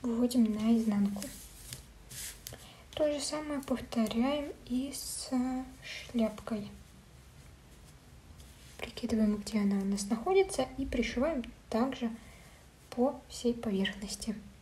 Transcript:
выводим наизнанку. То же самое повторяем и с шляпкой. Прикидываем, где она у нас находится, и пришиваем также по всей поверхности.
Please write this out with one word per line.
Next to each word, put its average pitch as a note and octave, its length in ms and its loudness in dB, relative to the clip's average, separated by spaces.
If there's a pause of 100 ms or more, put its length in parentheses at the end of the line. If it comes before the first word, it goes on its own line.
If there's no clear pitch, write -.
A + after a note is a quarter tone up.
выводим A#3+ 420 4 (100)
наизнанку. G#3 680 4 (1700)
То D4+ 180 2
же D4 60 -2
самое D4 420 -4
повторяем B3+ 920 0 (160)
и B3+ 260 -2
с - 340 -8 (540)
шляпкой. G#3+ 840 -2 (2000)
Прикидываем, A3 600 2
где G#3 200 -2
она G3+ 200 4
у G3 60 0
нас G3 240 0
находится, F#4 600 4 (100)
и C4+ 80 -2
пришиваем B3+ 560 0 (280)
также A#3+ 380 0 (840)
по C4 380 2
всей - 240 0
поверхности. G3+ 840 -2 (260)